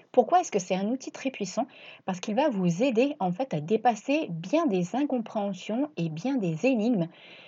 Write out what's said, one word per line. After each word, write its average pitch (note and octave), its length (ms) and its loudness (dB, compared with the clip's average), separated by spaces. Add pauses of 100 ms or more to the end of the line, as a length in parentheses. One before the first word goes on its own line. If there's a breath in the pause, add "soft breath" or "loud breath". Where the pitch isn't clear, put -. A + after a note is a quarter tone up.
(120)
Pourquoi C#4+ 300 6
est-ce - 100 -6
que G#3 80 2
c'est F3+ 160 -2
un G3 120 0
outil C4+ 240 -4
très - 180 -8
puissant ? G#3+ 380 -4 (380 loud breath)
Parce F#3 140 -4
qu'il G#3 160 -4
va D4 140 2
vous F#3 320 2
aider, C4+ 380 2
en F#3 120 0
fait, B3 220 -4
à D3+ 80 -2
dépasser A3 680 0
bien F#3 360 0
des F#3 300 0
incompréhensions A3+ 1000 -2
et E3+ 140 -2
bien E3+ 260 -4
des F3 300 -2
énigmes A3 420 2 (400 loud breath)